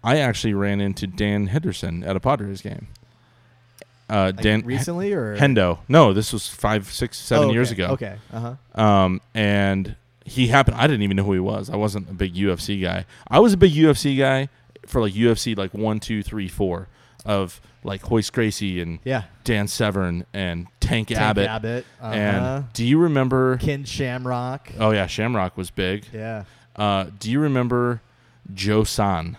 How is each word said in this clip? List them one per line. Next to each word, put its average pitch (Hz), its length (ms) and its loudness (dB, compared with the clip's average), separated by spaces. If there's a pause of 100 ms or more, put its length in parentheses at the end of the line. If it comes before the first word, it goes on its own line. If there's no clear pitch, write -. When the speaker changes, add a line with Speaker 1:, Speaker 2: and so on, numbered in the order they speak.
Speaker 1:
I 151 140 4
actually 113 360 0
ran 101 260 0
into 98 280 -2
Dan 101 400 -2
Henderson 95 560 -4
at 95 100 -4
a 95 60 -2
Padres 101 420 -4
game. - 240 -12 (1200)
Uh, 101 180 2 (100)
Speaker 2:
Like, - 40 -
Speaker 1:
Dan 107 240 2
Speaker 2:
recently, 170 480 -4
or? 113 240 -4
Speaker 1:
Hendo. 104 420 4 (100)
No, 135 240 8
this 104 200 0
was 107 160 -8
five, 104 440 -2
six, - 260 -6
seven 143 300 2
Speaker 2:
Oh, 131 40 2
Speaker 1:
years 120 200 0
Speaker 2:
okay. 92 100 -4
Speaker 1:
ago. 90 120 -2
Speaker 2:
Okay. 107 220 -10 (160)
Uh-huh. 117 480 -10
Speaker 1:
Um, 95 400 4 (140)
and 101 600 0 (280)
he 127 220 0
happened. 120 300 4
I 117 100 2
didn't 131 160 2
even 98 140 2
know 98 80 2
who 101 80 0
he 92 80 2
was. 101 280 -4
I - 60 -8
wasn't 104 340 -2
a 95 60 -12
big 90 220 -4
U 98 160 2
F 85 80 -4
C 101 200 -4
guy. 90 240 -4 (240)
I 131 120 6
was 226 120 8
a 196 40 4
big 175 160 6
U 156 180 6
F 135 80 4
C 143 180 -2
guy 135 320 0 (380)
for, 131 140 -2
like, 101 160 -2
U 117 160 4
F 110 60 0
C, 113 180 -4
like, 95 180 -6
one, 107 240 -2
two, 107 240 -4
three, 104 240 -6
four 90 400 -4 (380)
of, 98 360 -4 (220)
like, 98 200 -8
Hoist 113 300 0
Gracie 101 480 -2
and 82 220 -8
Speaker 2:
Yeah. 127 220 -4 (180)
Speaker 1:
Dan 104 240 0
Severn 92 680 -2
and 87 360 -6 (100)
Tank 113 300 -2
Speaker 2:
Tank 110 120 -2
Speaker 1:
Abbott. 107 280 2
Speaker 2:
Abbott. 113 380 -6 (140)
Speaker 1:
And 104 360 -2
Speaker 2:
Uh-huh. 131 260 -2 (120)
Speaker 1:
do 117 100 -2
you 139 140 6
remember 131 580 2
Speaker 2:
Ken 139 280 -4
Shamrock. 127 960 -6
Speaker 1:
Oh 110 140 4
yeah, 98 160 2
Shamrock 107 480 -2
was 90 160 -8
big. 98 400 -4
Speaker 2:
Yeah. 110 320 -10 (320)
Speaker 1:
Uh, 101 300 0 (120)
do 110 100 -8
you 131 120 0
remember 123 600 0 (540)
Joe 104 300 2
San? 90 540 -2